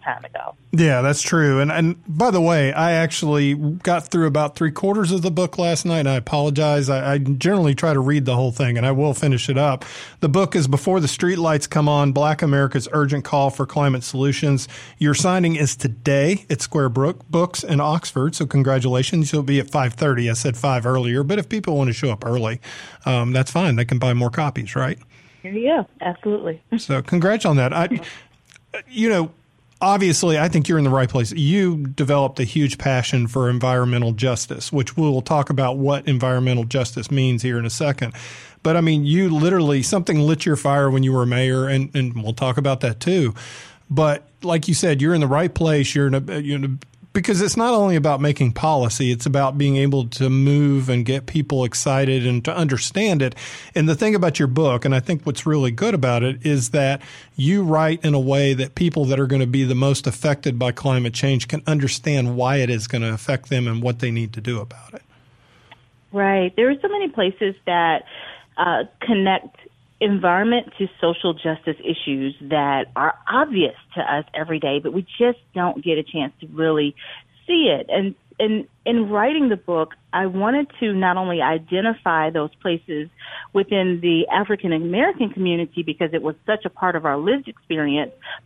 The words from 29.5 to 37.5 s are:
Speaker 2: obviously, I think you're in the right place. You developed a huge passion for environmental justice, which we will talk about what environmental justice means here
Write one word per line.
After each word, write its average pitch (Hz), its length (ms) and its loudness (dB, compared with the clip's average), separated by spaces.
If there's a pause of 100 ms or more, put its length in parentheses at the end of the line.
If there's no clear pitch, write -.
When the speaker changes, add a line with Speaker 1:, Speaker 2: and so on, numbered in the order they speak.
Speaker 2:
obviously, 185 560 2
I 156 100 2
think 160 180 2
you're 165 120 2
in 147 60 4
the 139 40 4
right 131 220 4
place. 113 200 0
You 165 580 0
developed 139 520 0
a 131 40 0
huge 143 340 0
passion 127 480 0
for 123 240 0
environmental 123 600 0
justice, 117 600 -4
which 139 240 -2
we 165 60 0
will 143 180 2
talk 143 300 0
about 131 260 0
what 139 320 0
environmental 127 560 2
justice 120 460 -4
means 127 320 0
here 123 160 -2